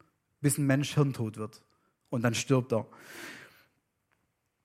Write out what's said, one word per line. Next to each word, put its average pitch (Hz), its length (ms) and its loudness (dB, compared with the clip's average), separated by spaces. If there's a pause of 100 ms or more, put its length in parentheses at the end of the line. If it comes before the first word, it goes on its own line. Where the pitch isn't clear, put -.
(420)
bis 143 160 2
ein 143 80 0
Mensch 135 280 2
hirntot 123 440 0
wird. 107 240 -10 (480)
Und 117 140 -2
dann 117 100 4
stirbt 123 400 0
er. 104 140 -2 (1800)